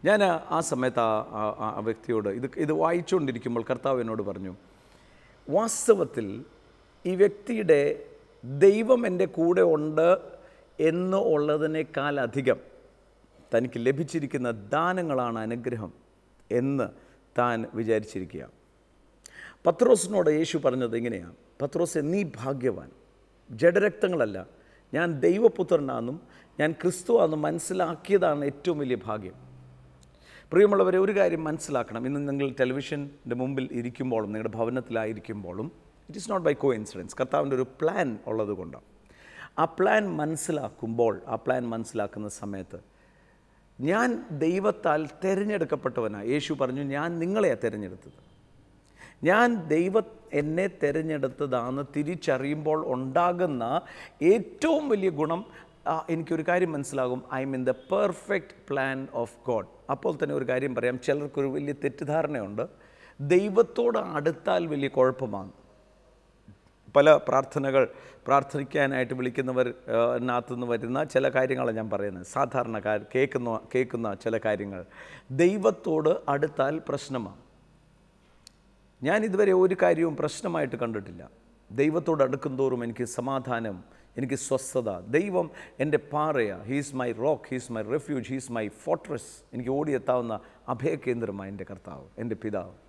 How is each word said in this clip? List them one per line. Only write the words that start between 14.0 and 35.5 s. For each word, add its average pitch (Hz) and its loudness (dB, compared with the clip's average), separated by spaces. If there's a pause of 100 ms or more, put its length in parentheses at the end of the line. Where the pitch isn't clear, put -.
ദാനങ്ങളാണ് 131 -2
അനുഗ്രഹം 113 -6 (580)
എന്ന് 127 2 (500)
താൻ 117 0 (100)
വിചാരിച്ചിരിക്കുക. 107 -4 (1160)
പത്രോസിനോട് 180 4
യേശു 156 0
പറഞ്ഞത് 127 0
ഇങ്ങനെയാണ്, 110 -6 (280)
"പത്രോസേ, 160 -2
നീ 175 0 (120)
ഭാഗ്യവാൻ, 120 -4 (600)
ജഡരക്തങ്ങളല്ല, 165 2 (480)
ഞാൻ 160 0
ദൈവപുത്രനാണെന്നും 160 2 (400)
ഞാൻ 156 2
ക്രിസ്തുവാണെന്നും 175 2
മനസ്സിലാക്കിയതാണ് 165 0
ഏറ്റവും 147 -2
വലിയ 127 0
ഭാഗ്യം." 107 -10 (1040)
പ്രിയമുള്ളവരെ, 190 6
ഒരു 196 2
കാര്യം 165 2
മനസ്സിലാക്കണം. 127 -4
ഇന്ന് 143 -2
നിങ്ങൾ 139 -2 (100)
ടെലിവിഷൻ്റെ 139 -4
മുമ്പിൽ 131 -2
ഇരിക്കുമ്പോഴും 120 -4
നിങ്ങളുടെ 107 -8
ഭവനത്തിലായിരിക്കുമ്പോഴും, 113 -6 (240)